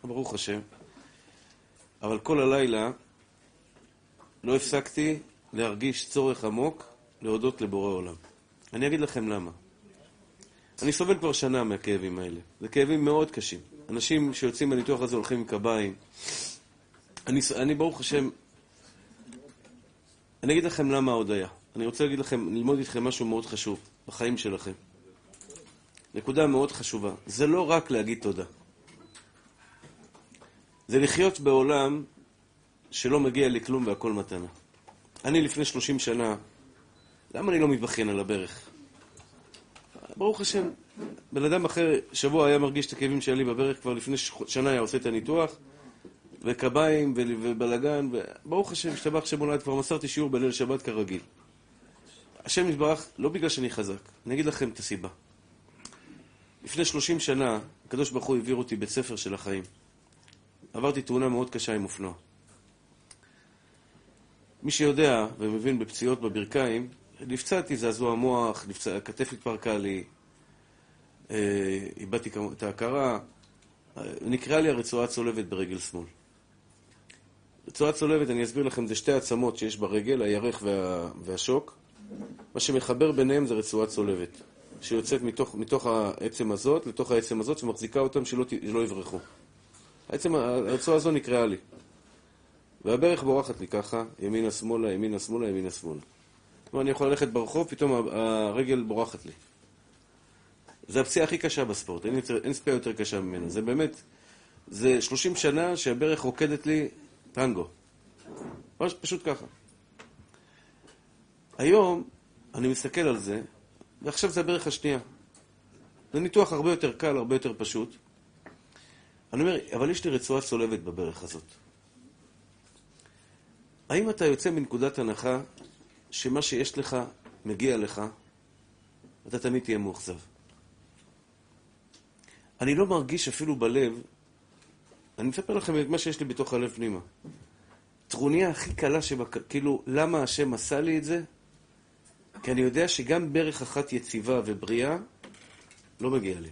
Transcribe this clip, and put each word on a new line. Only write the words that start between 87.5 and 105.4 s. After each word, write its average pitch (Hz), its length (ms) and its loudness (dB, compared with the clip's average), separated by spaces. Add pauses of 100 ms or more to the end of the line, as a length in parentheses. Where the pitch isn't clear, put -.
ומחזיקה 113 360 -2
אותם 131 260 2
שלא 123 180 -2
ת-, 123 60 -4
שלא 113 340 -2
יברחו. 95 360 -6 (920)
העצם, 165 260 0
הרצועה 127 600 2
הזו 156 140 2
נקרעה 123 340 2
לי. 101 120 0 (1300)
והברך 139 380 4
בורחת 135 380 2
לי 95 60 -8
ככה, 113 360 -2 (160)
ימינה 107 320 0
שמאלה, 113 400 -2
ימינה 104 280 -2
שמאלה, 113 300 -4
ימינה 92 220 -2
שמאלה. 78 300 -10 (680)
כלומר, 135 120 -2
אני 135 100 0
יכול 135 160 2
ללכת 139 200 2
ברחוב, 120 400 0
פתאום 139 260 0
ה-, 113 240 0 (300)
הרגל 127 360 0
בורחת 110 420 -4
לי. 80 60 -14 (1600)
זה 120 140 2
הפציעה 160 220 2
הכי 160 140 0
קשה 147 280 0
בספורט, 92 400 -6
אין 120 100 0
יותר, 127 280 -2
אין 139 100 -2
פציעה 135 220 0
יותר 123 180 -2
קשה 104 280 -2
ממנה. 90 280 -4
זה 101 120 -4
באמת, 147 400 -2 (640)
זה 120 340 4
שלושים 170 340 0
שנה 165 420 2